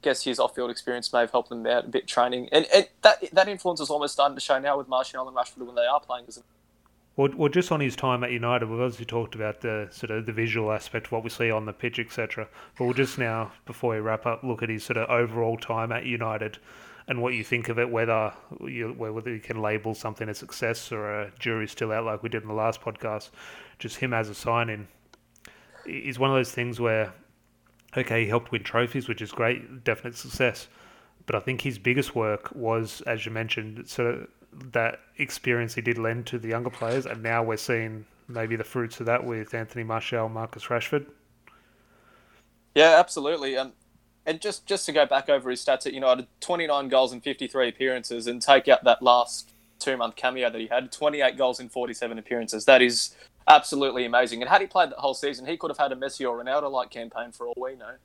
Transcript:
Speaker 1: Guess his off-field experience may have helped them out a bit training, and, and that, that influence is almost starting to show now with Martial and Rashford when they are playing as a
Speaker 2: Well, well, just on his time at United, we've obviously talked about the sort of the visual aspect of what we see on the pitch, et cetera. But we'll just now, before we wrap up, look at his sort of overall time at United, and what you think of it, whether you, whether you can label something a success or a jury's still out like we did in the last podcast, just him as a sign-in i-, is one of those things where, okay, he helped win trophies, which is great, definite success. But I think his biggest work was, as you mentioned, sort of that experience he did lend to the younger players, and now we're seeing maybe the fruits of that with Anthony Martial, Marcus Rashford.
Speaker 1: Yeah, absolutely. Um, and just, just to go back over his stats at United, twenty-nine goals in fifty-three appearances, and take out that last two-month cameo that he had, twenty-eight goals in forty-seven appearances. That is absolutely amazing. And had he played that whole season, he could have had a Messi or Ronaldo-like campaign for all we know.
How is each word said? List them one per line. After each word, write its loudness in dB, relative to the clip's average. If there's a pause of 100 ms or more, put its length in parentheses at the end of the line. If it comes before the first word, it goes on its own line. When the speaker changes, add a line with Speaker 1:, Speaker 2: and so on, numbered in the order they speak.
Speaker 1:
Guess 0
his -2
off-field 0
experience -6
may 2
have 2
helped 0
them -6
out 2
a -10
bit -2
training, 2
and, 6
and 8 (140)
that, 8 (120)
that 6
influence -2
is -4
almost 0
starting 2
to -8
show 2
now 0
with -6
Martial -2
and -12
Rashford -4
when -12
they 2
are 2
playing -8
as -18
a -20 (760)
Speaker 2:
Well, 4
well, 2
just 2
on 0
his -2
time 0
at -4
United, 0
we've -4
obviously -2
talked -4
about -6
the -4
sort -8
of -4
the -6
visual 0
aspect -4
of -8
what -4
we -6
see 0
on -2
the -8
pitch, -6
et -6
cetera. -6 (300)
But -2
we'll 0
just 0
now, -2 (140)
before -4
we -2
wrap -2
up, -2
look -4
at -4
his -6
sort -2
of -2
overall 2
time -4
at -4
United, -4 (520)
and -2
what -2
you -4
think -2
of 0
it, 2
whether 0 (280)
you, -8
whether -8
you -8
can -6
label -2
something -8
a -6
success -6
or -4
a -10
jury's -2
still -4
out -2
like -4
we -6
did -4
in -14
the -6
last 0
podcast, -8 (480)
just -10
him -2
as 0
a -12
sign-in -2 (1000)
i-, -12
is -8
one 2
of 4
those 0
things -4
where, 2 (840)
okay, 2
he 0
helped 0
win -2
trophies, -2
which -6
is -10
great, -2
definite -2
success. -2 (560)
But -2
I 0
think -4
his -4
biggest 0
work -2
was, -2
as -4
you -8
mentioned, -6
sort 0
of -8 (440)
that 0 (160)
experience -2
he -4
did 0
lend -2
to -6
the -8
younger -2
players, -2
and -8
now 0
we're 0
seeing -2 (240)
maybe -4
the -4
fruits -6
of -4
that 4
with -6
Anthony -6
Martial, -2
Marcus -10
Rashford. 0 (1700)
Speaker 1:
Yeah, 12
absolutely. 2
Um, -4 (500)
and -2
just, -6
just -2
to -4
go 8
back 0
over 2
his -4
stats 2
at -4
United, 4 (140)
twenty-nine 0
goals 6
in -10
fifty-three -2
appearances, -2
and -4
take 6
out 8
that 6
last 4 (280)
two-month -2
cameo 0
that -6
he -6
had, -2
twenty-eight 2
goals 2
in -16
forty-seven -4
appearances. -4
That 6
is 0 (320)
absolutely 6
amazing. 2
And -4
had 6
he -4
played 2
that -14
whole 0
season, -6
he -4
could -4
have -8
had 2
a -6
Messi -4
or -4
Ronaldo-like -2
campaign -10
for -10
all -8
we -8
know. -16